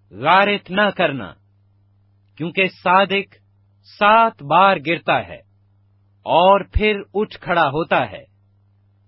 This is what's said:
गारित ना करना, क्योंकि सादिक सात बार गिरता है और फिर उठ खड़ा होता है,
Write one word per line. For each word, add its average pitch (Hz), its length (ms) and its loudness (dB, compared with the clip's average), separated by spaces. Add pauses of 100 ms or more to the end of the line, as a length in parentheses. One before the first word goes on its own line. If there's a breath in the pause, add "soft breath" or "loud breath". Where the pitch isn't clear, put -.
(120)
गारित 185 580 0
ना 196 200 0
करना, 139 460 -6 (1000)
क्योंकि 175 320 -4
सादिक 190 640 -2 (460)
सात 220 640 0
बार 175 360 2
गिरता 151 400 -4
है 92 240 -12 (840)
और 180 500 2
फिर 214 200 0 (180)
उठ 208 220 -6
खड़ा 165 300 -2
होता 156 380 -2
है, 87 220 -14 (800)